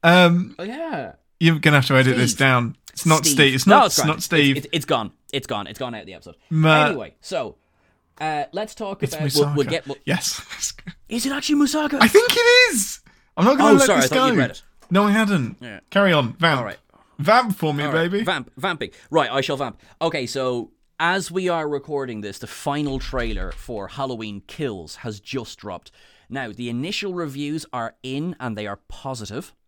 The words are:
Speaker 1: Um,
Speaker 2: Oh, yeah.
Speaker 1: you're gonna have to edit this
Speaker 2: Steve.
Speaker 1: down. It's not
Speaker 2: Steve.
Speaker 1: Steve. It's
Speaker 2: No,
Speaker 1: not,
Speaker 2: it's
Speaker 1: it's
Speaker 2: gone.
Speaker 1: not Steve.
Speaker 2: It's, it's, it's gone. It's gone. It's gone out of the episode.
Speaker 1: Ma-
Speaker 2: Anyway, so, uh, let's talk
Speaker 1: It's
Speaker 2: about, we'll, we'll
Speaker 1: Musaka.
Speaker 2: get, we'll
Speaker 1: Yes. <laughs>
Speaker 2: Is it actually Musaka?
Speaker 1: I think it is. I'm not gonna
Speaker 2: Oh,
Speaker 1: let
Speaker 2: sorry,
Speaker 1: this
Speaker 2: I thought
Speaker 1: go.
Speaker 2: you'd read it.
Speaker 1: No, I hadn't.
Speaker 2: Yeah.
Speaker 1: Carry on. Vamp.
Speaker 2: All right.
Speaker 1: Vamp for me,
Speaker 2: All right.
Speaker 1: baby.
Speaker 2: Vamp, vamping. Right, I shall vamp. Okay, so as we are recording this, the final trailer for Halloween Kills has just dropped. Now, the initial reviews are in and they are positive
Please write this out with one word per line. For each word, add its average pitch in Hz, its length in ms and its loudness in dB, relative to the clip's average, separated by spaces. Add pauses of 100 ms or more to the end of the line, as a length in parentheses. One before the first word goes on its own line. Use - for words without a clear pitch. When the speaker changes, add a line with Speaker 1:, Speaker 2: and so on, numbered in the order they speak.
Speaker 1:
Um, 175 560 6
Speaker 2:
Oh, 170 60 -10
yeah. 226 500 -8 (260)
Speaker 1:
you're 165 200 4
gonna 147 180 4
have 127 100 4
to 139 100 2
edit 131 200 4
this 120 140 2
Speaker 2:
Steve. - 80 -6
Speaker 1:
down. 127 360 2 (160)
It's - 140 -10
not 156 200 4
Speaker 2:
Steve. 156 80 2
Speaker 1:
Steve. 139 220 4
It's 135 120 0
Speaker 2:
No, 220 120 8
Speaker 1:
not, 247 80 6
Speaker 2:
it's - 100 -2
Speaker 1:
it's - 80 2
Speaker 2:
gone. - 20 2
Speaker 1:
not 156 160 -2
Steve. 143 340 2
Speaker 2:
It's, 139 100 -8
it's, - 100 -8
it's 147 80 -4
gone. 117 260 -2 (200)
It's 135 160 -8
gone. 104 200 -8
It's - 120 -16
gone 120 160 -8
out 104 60 -14
of - 60 -18
the 95 60 -18
episode. 85 220 -20 (140)
Speaker 1:
Ma- 156 380 6
Speaker 2:
Anyway, 120 340 -6
so, 131 360 -8 (640)
uh, 151 320 -4
let's 214 240 -8
talk 196 280 -8
Speaker 1:
It's 131 120 -4
Speaker 2:
about, 151 180 -2
we'll, 147 220 2
we'll 143 100 2
Speaker 1:
Musaka. - 40 -8
Speaker 2:
get, 160 180 -6
we'll 139 180 -10
Speaker 1:
Yes. - 680 -6 (180)
<laughs> - 180 -20
Speaker 2:
Is 233 160 -6
it 277 60 -2
actually 285 240 -2 (100)
Musaka? 294 360 -2
Speaker 1:
I 226 60 8
think 466 240 6
it 480 420 6
is. 196 260 -4 (380)
I'm 185 80 4
not 269 120 4
gonna 294 140 6
Speaker 2:
Oh, - 60 10
Speaker 1:
let - 80 8
Speaker 2:
sorry, 170 160 4
Speaker 1:
this 131 100 2
Speaker 2:
I - 40 0
thought 254 60 4
Speaker 1:
go. 262 120 4
Speaker 2:
you'd 202 40 2
read 127 140 0
it. - 100 -18 (300)
Speaker 1:
No, 196 140 4
I 202 60 4
hadn't. 202 500 0
Speaker 2:
Yeah. 113 180 -16 (120)
Speaker 1:
Carry 202 220 4
on. 131 200 0
Vamp. 160 260 2
Speaker 2:
All 117 60 -6
right. 98 120 -12 (420)
Speaker 1:
Vamp 214 360 2
for 156 180 -2
me, 143 100 -4
Speaker 2:
All 147 100 -4
right. 165 180 0
Speaker 1:
baby. 202 120 -2
Speaker 2:
Vamp, 165 340 -4
vamping. 147 320 -6 (200)
Right, 139 220 0
I 135 100 0
shall 139 160 -2
vamp. 123 220 -8 (220)
Okay, 160 260 -2
so 127 440 -4 (280)
as 175 320 -2
we 185 180 -2
are 165 180 -2
recording 139 540 -6
this, 101 180 -10
the 113 80 -12
final 143 520 -4
trailer 107 520 -4
for 101 360 -10
Halloween 113 600 -8
Kills 104 500 -10
has 107 220 -12
just - 380 -10
dropped. - 340 -14 (380)
Now, 120 220 -8
the 120 180 -8
initial 175 440 -6
reviews 147 600 -8
are 117 300 -8
in 147 360 -6
and 120 180 -8
they 107 100 -8
are 101 200 -10
positive 120 680 -12 (140)